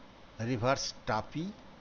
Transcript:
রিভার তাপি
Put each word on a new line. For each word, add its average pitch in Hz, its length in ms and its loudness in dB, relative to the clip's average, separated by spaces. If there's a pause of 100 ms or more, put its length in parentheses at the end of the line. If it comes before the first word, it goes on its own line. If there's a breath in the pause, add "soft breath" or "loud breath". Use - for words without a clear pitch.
(420)
রিভার 123 360 4 (280)
তাপি 139 460 0 (300)